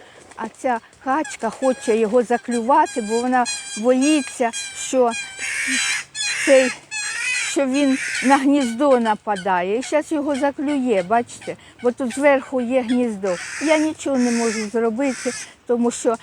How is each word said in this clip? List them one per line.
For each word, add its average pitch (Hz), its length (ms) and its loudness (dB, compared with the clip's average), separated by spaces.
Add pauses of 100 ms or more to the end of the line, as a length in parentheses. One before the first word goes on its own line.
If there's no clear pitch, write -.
(360)
а 220 120 -10 (100)
ця 247 220 -2 (240)
качка 277 460 -2
хоче 254 480 0
його 226 260 4
заклювати, 240 800 2
бо 220 200 0
вона 247 240 2 (320)
боїться, 254 760 2 (240)
що 247 360 2 (1300)
цей, 262 240 6 (840)
що 285 140 0
він 269 320 2 (260)
на 269 140 6
гніздо 269 640 2
нападає. 202 800 0
І 262 40 -6
щас 302 280 -2
його 294 240 0
заклює, 269 720 0
бачите, 226 480 -2 (280)
бо 240 80 2
тут 240 240 -4
зверху 269 460 2
є 247 200 0
гніздо. 220 540 -2 (260)
Я 311 160 4
нічого 302 400 -2
не 247 140 2
можу 226 380 -2
зробити, 233 600 -2 (360)
тому 240 240 0
що, 233 320 0